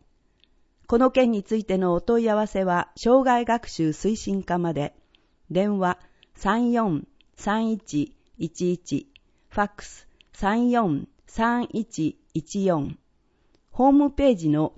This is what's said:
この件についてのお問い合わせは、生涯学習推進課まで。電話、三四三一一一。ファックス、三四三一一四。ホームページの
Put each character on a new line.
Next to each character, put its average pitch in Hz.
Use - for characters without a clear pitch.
こ 233
の 262
件 254
に 208
つ 220
い 214
て 190
の 180
お 175
問 233
い 226
合 208
わ 214
せ 190
は、 175
生 254
涯 240
学 226
習 156
推 196
進 196
課 175
ま 170
で。 147
電 196
話、 180
三 233
四 208
三 220
一 151
一 175
一。 -
フ -
ァ 208
ッ 208
ク -
ス、 -
三 226
四 190
三 240
一 160
一 190
四。 151
ホ 262
ー -
ム 285
ペ 277
ー 220
ジ 165
の 151